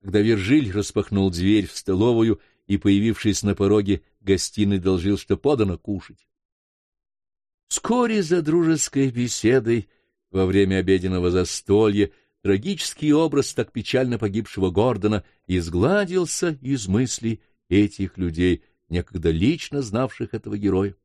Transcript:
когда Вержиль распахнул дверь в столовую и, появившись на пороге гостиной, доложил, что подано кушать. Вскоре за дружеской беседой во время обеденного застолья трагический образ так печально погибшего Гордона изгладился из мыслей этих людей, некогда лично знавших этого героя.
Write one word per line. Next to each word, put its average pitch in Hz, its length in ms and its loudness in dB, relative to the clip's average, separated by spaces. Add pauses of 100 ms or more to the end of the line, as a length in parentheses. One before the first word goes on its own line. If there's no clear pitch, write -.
когда 101 200 0
Вержиль 110 500 2
распахнул 98 580 0
дверь 92 380 2
в - 100 -16
столовую 113 640 2 (240)
и, 98 140 0
появившись 101 640 0
на 101 100 0
пороге 101 480 2 (200)
гостиной, 98 580 0
доложил, 92 400 0
что - 180 -4
подано 113 400 0
кушать. - 480 -12 (1500)
Вскоре 226 500 0
за 170 200 0
дружеской 156 680 0
беседой 117 760 0 (420)
во 95 160 0
время 95 340 2
обеденного 92 520 0
застолья 101 800 0 (300)
трагический 147 720 -2
образ 151 400 0
так - 180 -6
печально 123 480 -2
погибшего 101 520 -2
Гордона 107 520 0 (240)
изгладился 156 1120 -2
из 123 280 -4
мыслей 113 500 -2 (300)
этих 98 480 0
людей, 87 480 -2 (240)
некогда 85 420 0
лично 139 500 0
знавших 117 520 -6
этого 107 240 -8
героя. 98 480 0